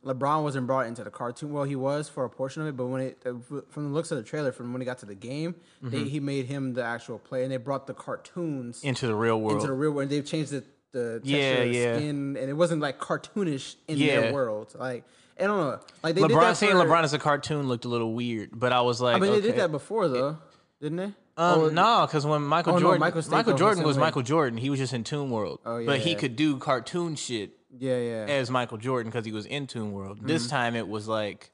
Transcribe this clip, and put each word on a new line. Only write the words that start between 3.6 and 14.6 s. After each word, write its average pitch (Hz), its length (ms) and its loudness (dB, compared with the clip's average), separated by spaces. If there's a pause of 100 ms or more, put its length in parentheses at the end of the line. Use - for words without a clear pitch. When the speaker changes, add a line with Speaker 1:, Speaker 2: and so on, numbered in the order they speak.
Speaker 1:
from 147 160 -8
the 143 40 -4
looks 156 220 -4
of 156 60 -4
the 113 60 -6
trailer, 147 280 -4
from 123 220 -10
when 127 80 -6
he 127 40 -6
got 123 140 -6
to - 60 -18
the 101 100 -14
game, 143 400 -8 (260)
they, 127 180 -6
Speaker 2:
Mm-hmm. 147 100 -4
Speaker 1:
he 147 100 -4
made 139 280 -4
him 135 260 -6
the 120 100 -4
actual 117 360 -8
player, 127 240 -4
and 131 80 -4
they 131 60 -4
brought 135 300 -6
the 127 60 -10
cartoons 135 920 -8
Speaker 2:
Into 131 240 0
the 110 80 2
real 113 240 4
world. 107 220 2
Speaker 1:
into - 60 0
the 139 60 0
real 147 180 0
world. 139 120 -2
And 139 80 -2
they've 143 140 -2
changed 151 260 -4
the, 135 120 -6 (280)
the 117 280 -4
texture 131 180 -8
Speaker 2:
Yeah, 135 160 4
Speaker 1:
of 123 160 4
the 120 80 2
Speaker 2:
yeah. 120 180 2
Speaker 1:
skin, 143 420 -2
and 131 120 -4
it 139 40 -4
wasn't, 156 280 2
like, 139 180 -4
cartoonish 156 760 -4 (120)
in 151 100 -2
Speaker 2:
Yeah. 143 240 4
Speaker 1:
their 113 120 2
world. 110 440 -4